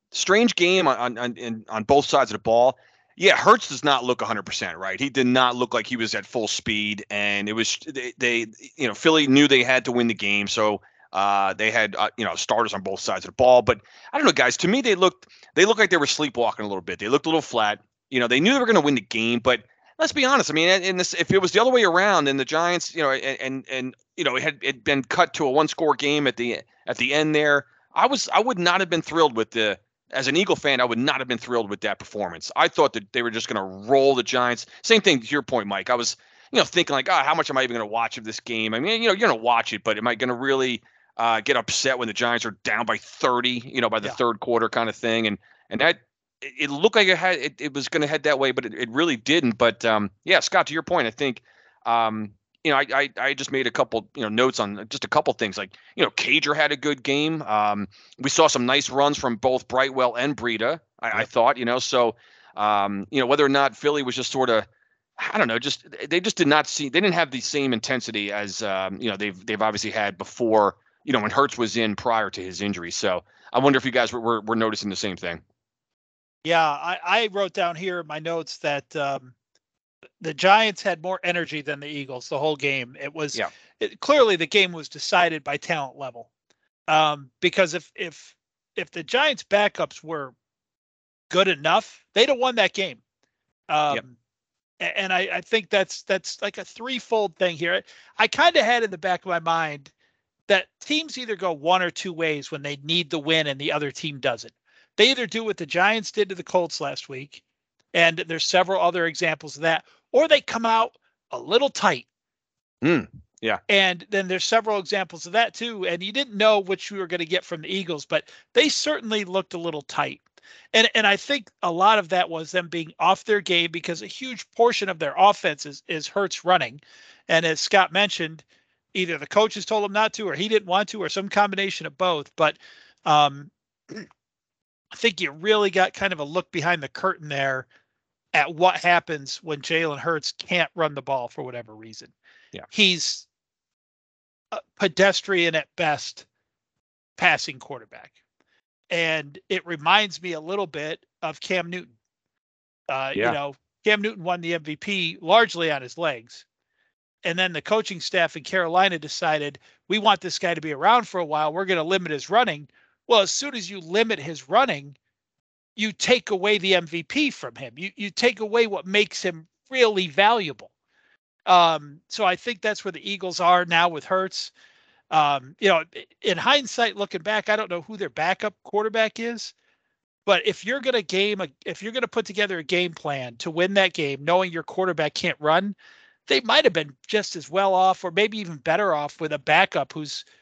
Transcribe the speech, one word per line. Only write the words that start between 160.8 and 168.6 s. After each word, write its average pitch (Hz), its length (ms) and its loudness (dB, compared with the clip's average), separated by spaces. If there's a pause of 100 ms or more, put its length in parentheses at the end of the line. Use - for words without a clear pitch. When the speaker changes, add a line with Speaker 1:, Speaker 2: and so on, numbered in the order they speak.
Speaker 2:
for 185 100 -6
a 170 60 -2
while. 151 260 -2
We're 185 140 -4
gonna 180 180 0
limit 180 280 -2
his 143 180 -8
running." 180 400 0 (380)
Well, 226 140 6
as 190 100 0
soon 277 240 -6
as 190 140 -8
you 196 100 -12
limit 196 400 0
his 151 300 -12
running, 160 480 0 (800)
you 214 160 -4
take - 380 0
away 208 280 0
the 190 180 2
M 175 120 0
V 165 160 -8
P 285 280 -2
from 120 240 -12
him. 120 220 -14
You, 190 200 -10
you 202 120 -8
take 233 300 0
away 220 280 2